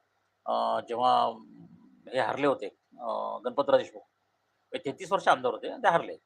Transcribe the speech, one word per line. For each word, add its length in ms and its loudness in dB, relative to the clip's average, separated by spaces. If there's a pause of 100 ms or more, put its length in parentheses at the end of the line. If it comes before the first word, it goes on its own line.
(460)
अं, 420 0
जेव्हा 400 4 (840)
हे 60 0
हरले 280 0
होते, 180 2 (280)
अं, 520 -6
गणपतराव 320 2
देशमुख, 240 -8 (720)
हे 40 -6
तेहतीस 340 -10
वर्ष 160 0
आमदार 260 4
होते 160 -8
आणि 140 -6
ते 60 4
हरले. 240 2 (120)